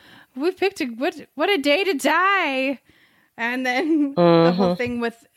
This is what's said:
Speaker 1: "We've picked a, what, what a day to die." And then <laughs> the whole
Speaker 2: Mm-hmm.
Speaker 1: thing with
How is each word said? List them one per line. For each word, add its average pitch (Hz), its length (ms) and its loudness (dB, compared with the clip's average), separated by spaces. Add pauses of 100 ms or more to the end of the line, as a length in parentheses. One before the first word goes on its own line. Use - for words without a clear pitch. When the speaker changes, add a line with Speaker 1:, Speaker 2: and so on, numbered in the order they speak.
(360)
Speaker 1:
"We've 339 200 -2
picked 392 240 -4
a, 294 60 -4
what, 247 280 -6 (200)
what 320 160 -2
a 294 80 0
day 285 260 2
to 359 100 -2
die." 302 880 0 (560)
And 240 280 -4
then 285 500 0
<laughs> - 20 -20
the 170 360 6
whole 185 180 0
Speaker 2:
Mm-hmm. 180 60 -2
Speaker 1:
thing 240 240 -6
with 233 160 -6 (200)